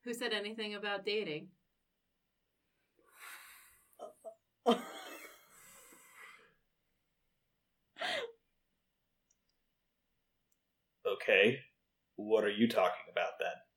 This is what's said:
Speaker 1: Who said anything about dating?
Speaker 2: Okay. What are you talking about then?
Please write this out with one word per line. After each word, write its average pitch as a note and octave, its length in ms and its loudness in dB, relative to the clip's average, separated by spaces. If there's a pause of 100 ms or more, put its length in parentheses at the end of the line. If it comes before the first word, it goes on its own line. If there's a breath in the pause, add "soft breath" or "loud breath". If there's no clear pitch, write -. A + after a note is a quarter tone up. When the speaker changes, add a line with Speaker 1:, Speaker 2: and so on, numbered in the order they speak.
Speaker 1:
Who A#3+ 100 -6
said A3+ 180 -4
anything G#3 420 -4
about G3+ 300 -4
dating? G3+ 460 -4 (4000 loud breath)
Speaker 2:
Okay. G#2+ 520 4 (580)
What G#2+ 280 4
are G#2 60 4
you G#2+ 180 4
talking F#2+ 420 2
about - 280 0
then? - 140 -2 (240)